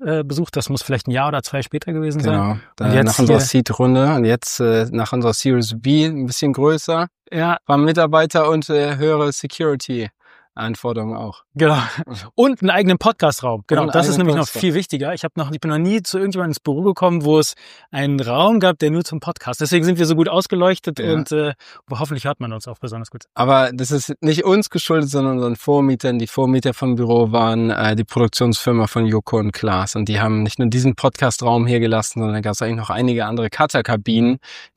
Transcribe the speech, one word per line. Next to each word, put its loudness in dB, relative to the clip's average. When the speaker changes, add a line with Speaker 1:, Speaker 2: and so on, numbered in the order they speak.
Speaker 1:
äh, -2
besucht. -4
Das -4
muss -4
vielleicht -4
ein -2
Jahr 0
oder -4
zwei -6
später -8
gewesen -2
sein. 2
Speaker 2:
Genau. 0
Speaker 1:
Und -6
Speaker 2:
Dann 0
Speaker 1:
jetzt 4
Speaker 2:
nach 2
unserer 6
Speaker 1:
hier 2
Speaker 2:
Seed-Runde 2
und 2
jetzt, -2
äh, 2
nach -2
unserer 0
Series 0
B 2
ein -4
bisschen -2
größer. 0
Speaker 1:
Ja. 0
Speaker 2:
Paar 2
Mitarbeiter 2
und, 0
äh, 0
höhere 0
Security-Anforderungen -6
auch. -12
Speaker 1:
Genau. 2
Speaker 2:
Mhm. -6
Speaker 1:
Und 2
einen 2
eigenen 2
Podcast-Raum. 0
Genau, 2
Speaker 2:
Und 0
einen -2
Speaker 1:
das 4
ist 0
Speaker 2:
eigenen 2
Speaker 1:
nämlich 2
noch 2
Speaker 2:
Podcast-Raum. -6
Speaker 1:
viel 2
wichtiger. -4
Ich -6
hab -10
noch, -6
ich -8
bin -4
noch 0
nie 0
zu -6
irgendjemandem -2
ins -8
Büro -2
gekommen, 2
wo 4
es 0
einen -2
Raum 2
gab, 2
der 2
nur 0
zum -8
Podcast. -8
Deswegen 2
sind 2
wir 2
so 2
gut 2
ausgeleuchtet 0
Speaker 2:
Ja. -2
Speaker 1:
und, -2
äh, -2
hoffentlich -6
hört -6
man -8
uns -12
auch -16
besonders -10
gut. -18
Speaker 2:
Aber 4
das -4
ist -2
nicht 2
uns 2
geschuldet, -2
sondern 0
unseren -2
Vormietern. 0
Die -4
Vormieter 0
vom -2
Büro 2
waren, 2
äh, 0
die -2
Produktionsfirma 0
von 0
Joko 0
und 0
Klaas. -2
Und -2
die 0
haben 0
nicht -4
nur 0
diesen 2
Podcast-Raum 0
hier 2
gelassen, 0
sondern -2
da -4
gab's -6
eigentlich -2
noch -6
einige 0
andere -4
Cutter-Kabinen. 0